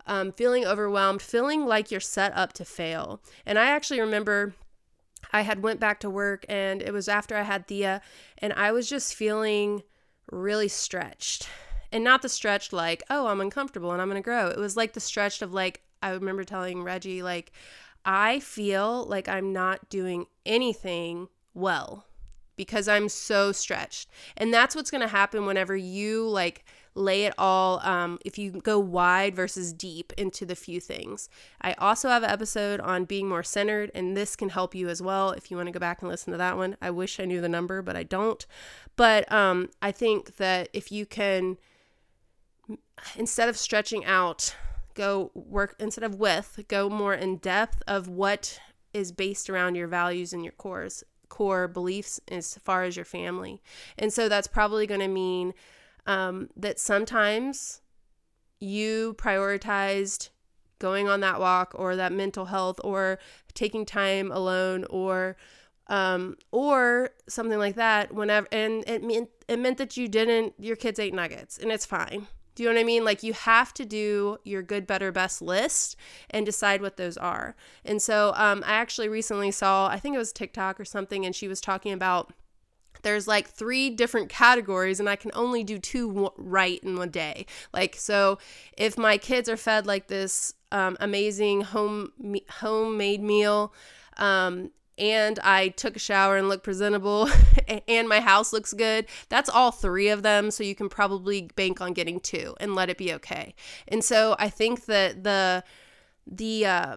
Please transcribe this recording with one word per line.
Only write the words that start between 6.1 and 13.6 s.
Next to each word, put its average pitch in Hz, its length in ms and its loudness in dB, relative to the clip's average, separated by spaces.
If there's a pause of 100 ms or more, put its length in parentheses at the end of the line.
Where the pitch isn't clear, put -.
work, 196 380 -2
and 196 340 -2
it 202 100 -6
was 202 160 -4
after 208 280 0
I 208 60 0
had 196 240 -4
Thea, 196 360 -2 (360)
and 208 140 -2
I 208 200 2
was 233 160 0
just - 260 -4
feeling 208 680 0 (460)
really 202 380 -2
stretched. - 800 -6 (440)
And 226 100 0
not 254 200 6
the 262 60 -4
stretched 202 440 -2
like, 165 360 -2
"Oh, 277 200 0
I'm 196 120 0
uncomfortable 196 520 -4